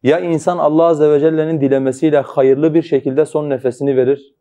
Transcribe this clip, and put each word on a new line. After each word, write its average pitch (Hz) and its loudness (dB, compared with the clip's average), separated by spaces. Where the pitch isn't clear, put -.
Ya 151 2
insan 175 -2
Allah 156 2
Azze 151 2
ve 147 2
Celle'nin 160 0
dilemesiyle 135 0
hayırlı 139 0
bir 165 2
şekilde 139 -2
son 151 -6
nefesini 131 -4
verir - -2